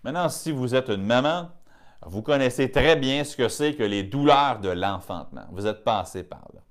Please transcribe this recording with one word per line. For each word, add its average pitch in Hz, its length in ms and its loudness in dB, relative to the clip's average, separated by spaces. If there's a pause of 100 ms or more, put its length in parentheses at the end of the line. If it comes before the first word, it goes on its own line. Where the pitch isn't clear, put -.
Maintenant, 160 240 -2
si - 240 -4
vous 127 220 0
êtes 127 120 2
une 98 160 -2
maman, 147 460 0 (560)
vous 90 160 -8
connaissez 135 500 2
très 143 240 6
bien 139 280 -2
ce 147 120 -8
que 117 140 2
c'est 147 240 0
que 139 100 -2
les 101 200 0
douleurs 139 560 4
de 98 100 -4
l'enfantement. 87 800 -6
Vous 95 140 -8
êtes 107 180 -2
passé 95 400 -2
par - 300 -18
là. - 160 -20